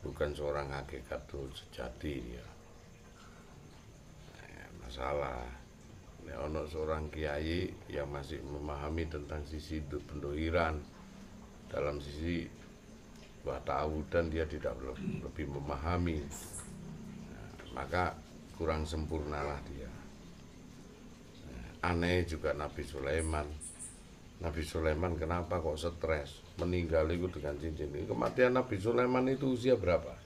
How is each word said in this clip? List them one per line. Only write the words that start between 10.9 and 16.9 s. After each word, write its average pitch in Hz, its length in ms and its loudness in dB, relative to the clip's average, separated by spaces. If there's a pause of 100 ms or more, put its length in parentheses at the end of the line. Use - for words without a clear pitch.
dalam 71 320 0
sisi 80 640 -2 (800)
buat 67 160 -2
ta'awudan 78 640 4
dia 80 160 2
tidak 73 400 0
le-, - 400 -4
lebih 69 240 -4
memahami. 76 720 2 (1120)